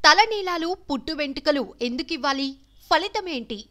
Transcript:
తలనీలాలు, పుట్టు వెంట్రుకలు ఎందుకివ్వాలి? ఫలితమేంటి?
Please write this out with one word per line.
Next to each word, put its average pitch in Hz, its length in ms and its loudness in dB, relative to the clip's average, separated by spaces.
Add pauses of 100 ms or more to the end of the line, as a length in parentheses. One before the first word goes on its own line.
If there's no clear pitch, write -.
తలనీలాలు, 370 600 2 (220)
పుట్టు 277 220 -4
వెంట్రుకలు 285 680 -2
ఎందుకివ్వాలి? 269 640 -4 (440)
ఫలితమేంటి? 330 680 -2 (140)